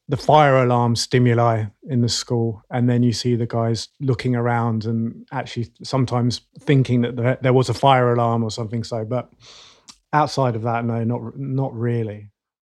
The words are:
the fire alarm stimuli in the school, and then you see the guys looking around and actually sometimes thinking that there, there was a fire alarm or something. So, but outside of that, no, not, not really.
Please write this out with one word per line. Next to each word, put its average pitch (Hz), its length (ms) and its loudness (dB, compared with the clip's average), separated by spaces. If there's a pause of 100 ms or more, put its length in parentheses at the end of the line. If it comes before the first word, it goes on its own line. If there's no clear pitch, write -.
the 139 100 -2
fire 143 400 6
alarm 120 380 2
stimuli 117 720 2 (240)
in 123 120 0
the 120 80 0
school, 117 600 -4
and 123 180 0
then 120 140 2
you 120 100 4
see 120 240 -2
the 113 120 -2
guys 113 400 -2 (120)
looking 127 360 -2
around 117 500 0
and 113 460 -4
actually 120 380 -8 (140)
sometimes 123 580 -2 (180)
thinking 127 420 2
that 123 140 -4
there, 123 260 -2
there 123 120 2
was 127 160 2
a 120 40 -2
fire 127 400 4
alarm 117 300 0
or 110 80 -4
something. 113 320 -6
So, 113 200 -6
but 120 300 -6 (800)
outside 135 420 0
of 107 60 -8
that, 117 240 -2
no, 117 180 -2
not, 117 320 -4
not 135 380 -6
really. 113 560 -4 (360)